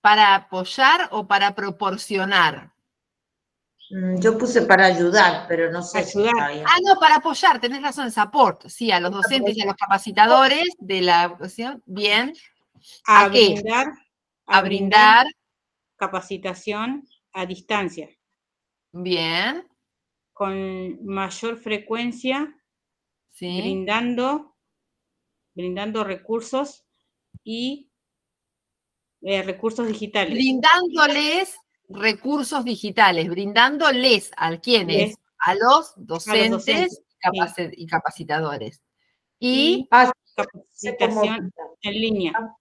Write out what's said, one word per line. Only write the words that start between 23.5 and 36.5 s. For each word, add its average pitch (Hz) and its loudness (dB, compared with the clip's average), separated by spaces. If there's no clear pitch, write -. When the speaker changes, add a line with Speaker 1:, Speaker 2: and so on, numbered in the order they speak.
Speaker 3:
brindando, 233 -6
brindando 196 -6
recursos 226 -8
y, 247 -10
eh, 190 -4
recursos 220 -6
digitales. 214 -6
Speaker 1:
Brindándoles 302 0
recursos 233 -4
digitales, 196 0
brindándoles 247 2
a 165 -4
quienes, 208 0
Speaker 3:
Yes. 214 -18
Speaker 1:
a - 0
los 403 -2
Speaker 3:
A 349 4
los 277 0
Speaker 1:
docentes 214 -2